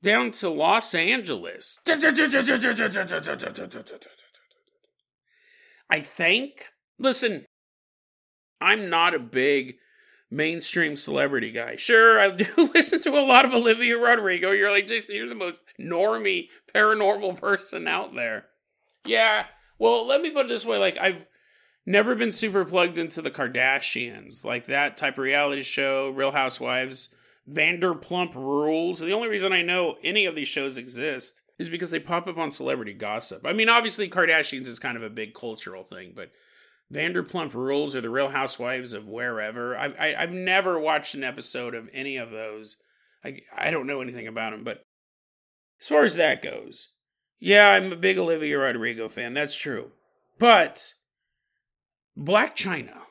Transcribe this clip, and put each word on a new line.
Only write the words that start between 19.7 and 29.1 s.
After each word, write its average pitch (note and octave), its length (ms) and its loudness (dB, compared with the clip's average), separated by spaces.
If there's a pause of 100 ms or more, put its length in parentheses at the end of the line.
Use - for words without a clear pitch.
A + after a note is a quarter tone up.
well, A#3 300 2
let C#4 140 2
me E4 100 -4
put C#4 160 0
it - 20 -10
this A3 160 -4
way. A3 140 0
Like, F#3+ 180 2
I've F3 300 -6 (580)
never G#3 300 2
been A3+ 160 -2
super G3 340 0
plugged F3 320 0
into E3 240 -6
the D3 100 -6
Kardashians, B2 1120 -2
like A#2+ 220 -6
that C#3+ 320 -2
type C#3 180 -4
of - 40 -12
reality C#3+ 420 0
show, C3+ 480 -2
Real C3+ 220 -2
Housewives, B2+ 800 -2 (400)
Vanderplump E3+ 880 -2
Rules. D3+ 640 -2
The E3 140 -4